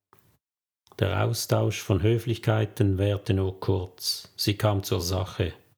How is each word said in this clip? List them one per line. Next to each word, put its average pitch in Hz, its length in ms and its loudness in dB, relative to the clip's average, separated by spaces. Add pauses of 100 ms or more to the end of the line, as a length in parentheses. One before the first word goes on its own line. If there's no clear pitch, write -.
(1000)
Der 98 260 0
Austausch 110 560 0
von 92 200 2
Höflichkeiten 110 960 0
währte 101 360 0
nur 95 260 0
kurz. - 760 -4
Sie 107 180 0
kam 104 260 2
zur 98 200 -2
Sache. 92 500 -2 (260)